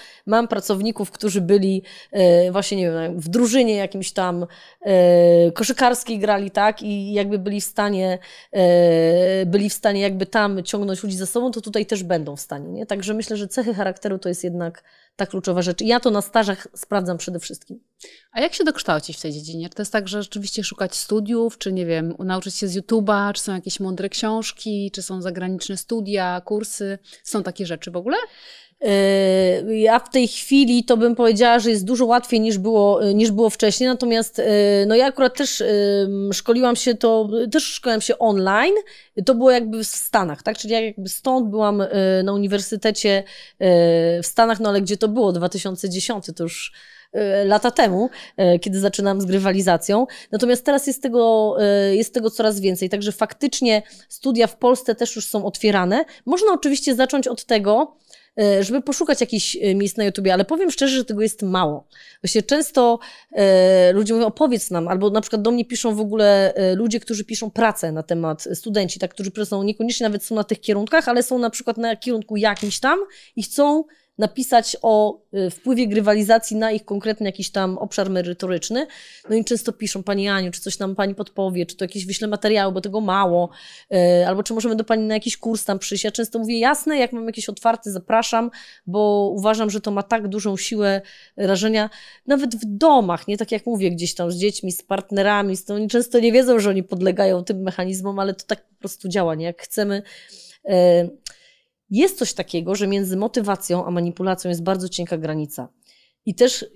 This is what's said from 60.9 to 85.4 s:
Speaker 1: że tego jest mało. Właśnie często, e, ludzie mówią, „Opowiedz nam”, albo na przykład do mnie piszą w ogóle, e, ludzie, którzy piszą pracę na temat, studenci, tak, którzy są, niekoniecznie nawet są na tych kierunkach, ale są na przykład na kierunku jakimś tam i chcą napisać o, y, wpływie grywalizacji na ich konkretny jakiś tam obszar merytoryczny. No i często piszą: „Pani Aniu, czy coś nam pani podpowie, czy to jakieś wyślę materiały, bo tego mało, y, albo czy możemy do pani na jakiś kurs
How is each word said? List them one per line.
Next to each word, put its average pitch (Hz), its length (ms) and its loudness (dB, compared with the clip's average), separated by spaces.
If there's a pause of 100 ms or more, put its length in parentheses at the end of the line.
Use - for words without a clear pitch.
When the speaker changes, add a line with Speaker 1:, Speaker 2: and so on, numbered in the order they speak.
Speaker 1:
że 254 80 -2
tego 208 160 -4
jest 220 200 -2
mało. 185 460 -2 (360)
Właśnie 208 200 0
często, 247 560 2 (320)
e, 185 640 6
ludzie 208 200 2
mówią, 226 120 2
„Opowiedz 240 460 0
nam”, 170 160 -2
albo 185 220 0
na 214 120 2
przykład 214 200 -4
do 220 100 2
mnie 240 140 0
piszą 233 300 -2
w 208 40 -4
ogóle, 202 540 4
e, 185 220 2
ludzie, 226 240 0
którzy 208 260 -6
piszą 220 260 -8
pracę 208 400 0
na 156 120 -6
temat, 165 500 -4
studenci, 196 460 -4
tak, 185 140 -6
którzy 196 180 -8 (140)
są, 196 180 -4
niekoniecznie 226 400 -4
nawet 208 200 -2
są - 120 -6
na 214 80 -2
tych - 180 -4
kierunkach, 214 460 0
ale 240 160 2
są 254 140 -2
na 233 120 -2
przykład 226 280 -6
na 233 180 -2
kierunku 220 420 -6
jakimś 208 420 -2
tam 302 200 2 (360)
i 226 80 -6
chcą 294 400 2 (340)
napisać 226 640 0
o, 214 400 2 (120)
y, 190 160 -2
wpływie 247 380 -2
grywalizacji 214 680 2
na 220 140 0
ich 214 140 -4
konkretny 208 400 -4
jakiś 190 260 -6
tam 190 260 -2
obszar 196 320 -4
merytoryczny. 180 800 -4 (420)
No 214 60 0
i 226 100 0
często 233 280 -4
piszą: 196 300 -8
„Pani 202 240 -2
Aniu, 190 240 -2
czy - 100 -14
coś - 180 -8
nam 190 160 -6
pani 196 200 -2
podpowie, 190 500 -4
czy - 100 -18
to - 100 -8
jakieś 180 200 -10
wyślę 196 220 -6
materiały, 208 460 0
bo 185 80 -4
tego 202 200 -6
mało, 185 480 2 (720)
y, 180 60 2
albo 190 160 -2
czy 226 100 -6
możemy 220 220 0
do 220 80 -2
pani 220 200 0
na 220 100 -2
jakiś 214 240 -4
kurs 226 280 -4